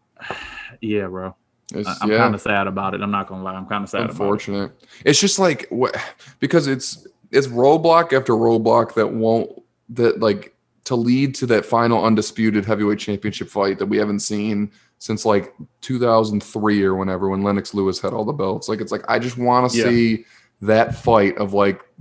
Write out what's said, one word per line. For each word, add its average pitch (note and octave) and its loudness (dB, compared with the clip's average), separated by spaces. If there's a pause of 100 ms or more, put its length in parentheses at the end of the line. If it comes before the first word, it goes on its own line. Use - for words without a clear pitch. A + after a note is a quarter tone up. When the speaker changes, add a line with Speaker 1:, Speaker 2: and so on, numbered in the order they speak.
(200)
Speaker 1:
<sighs> - -16 (520)
Yeah, G#2 -2
bro. F#2 -10 (380)
Speaker 2:
It's, F#2+ -6
Speaker 1:
I, E2 -6
I'm G#2+ 0
Speaker 2:
yeah. A2+ 4
Speaker 1:
kinda G#2+ 0
sad G2 0
about F#2+ -4
it. G2 -6
I'm G2+ -4
not G2 -4
gonna F#2+ -14
lie. F#2 -8
I'm F#2 -12
kinda G2+ -6
sad G2 -4
about F#2 -4
it. - -10
Speaker 2:
Unfortunate. G2+ -4 (320)
It's D3 6
just, G3 0
like, F3 0
wha-, A#2+ 0 (500)
because C#3+ 2
it's, - -4 (240)
it's C3 4
roadblock E3 4
after C3 2
roadblock A2+ 2
that A2 2
won't, A2+ 0 (400)
that, A#2 2
like, G2+ -2 (300)
to C3 -6
lead B2+ 2
to C3 -4
that A2+ 2
final A#2 2
undisputed G#2+ 0
heavyweight G#2 0
championship G#2 -6
fight G2 -2
that G2+ -4
we G#2 0
haven't G#2 -2
seen G#2 -4 (280)
since, - -6
like, G2+ 0 (260)
two B2+ -6
thousand A2 2
three G#2 0
or F#2+ 2
whenever, F#2+ -2
when G2 -2
Lennox G2+ -2
Lewis F#2+ -2
had - -4
all A2 -4
the A2+ -4
belts. - -4
Like, A2 -4
it's G2+ -8
like, G#2+ -6
I A#2 2
just A#2+ -6
wanna B2 2
Speaker 1:
Yeah. A#2 2
Speaker 2:
see A#2 2 (380)
that A2 2
fight G#2 4
of, G#2 -4
like, G3+ 2 (160)